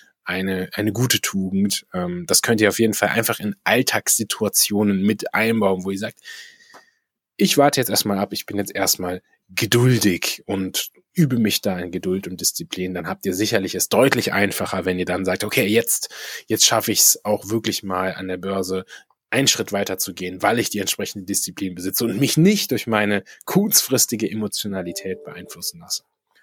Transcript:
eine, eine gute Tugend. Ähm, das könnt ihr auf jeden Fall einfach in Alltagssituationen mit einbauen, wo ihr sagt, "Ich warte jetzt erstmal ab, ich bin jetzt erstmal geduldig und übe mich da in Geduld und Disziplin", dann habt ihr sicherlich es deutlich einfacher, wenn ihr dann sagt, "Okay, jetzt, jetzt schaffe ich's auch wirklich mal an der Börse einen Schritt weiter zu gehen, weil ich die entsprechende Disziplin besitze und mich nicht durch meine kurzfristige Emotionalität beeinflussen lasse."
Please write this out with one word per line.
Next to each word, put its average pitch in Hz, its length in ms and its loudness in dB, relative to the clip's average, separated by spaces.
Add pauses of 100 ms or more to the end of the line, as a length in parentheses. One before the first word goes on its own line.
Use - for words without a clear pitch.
(280)
eine, 92 460 -2
eine 107 180 0
gute 117 300 0
Tugend. 98 720 0
Ähm, 90 340 -4
das 92 140 4
könnt 113 200 2
ihr 104 80 8
auf 95 100 0
jeden 110 140 4
Fall 104 160 2
einfach 113 300 0
in 101 240 -4
Alltagssituationen 104 1400 0
mit 104 320 0
einbauen, 104 500 2
wo 95 80 -4
ihr 98 80 -4
sagt, 107 200 -8 (1200)
"Ich 196 200 2
warte 143 220 6
jetzt 123 100 0
erstmal 101 300 0
ab, 101 140 -2
ich - 120 -8
bin 104 120 -8
jetzt 98 180 -4
erstmal 92 460 -2 (280)
geduldig 110 960 2
und 95 460 -4 (220)
übe 135 240 2
mich 107 240 2
da 92 180 -2
in 87 120 -8
Geduld 92 360 -2
und 90 140 -10
Disziplin", 90 520 -4
dann 87 140 -6
habt 95 180 -6
ihr 95 80 0
sicherlich 101 420 0
es 90 140 -2
deutlich 117 440 4
einfacher, 92 520 0
wenn 90 140 0
ihr 90 60 0
dann 90 200 -2
sagt, 92 200 0
"Okay, 107 200 2
jetzt, - 480 2 (340)
jetzt - 180 2
schaffe 113 260 2
ich's - 320 4
auch 104 260 -2
wirklich 110 340 -2
mal 92 300 -2
an 95 140 -8
der 92 100 -4
Börse 95 480 -4 (440)
einen 135 180 2
Schritt - 240 0
weiter 101 260 -2
zu - 160 -6
gehen, 90 280 -8
weil 110 180 4
ich 117 100 0
die 104 100 -4
entsprechende 95 460 -6
Disziplin 92 500 -4
besitze 90 300 -2
und 113 140 0
mich 139 180 2
nicht 202 340 4
durch 120 160 -2
meine 104 360 2 (220)
kurzfristige 123 840 2
Emotionalität 95 920 -6
beeinflussen - 560 -12
lasse." - 240 -8 (400)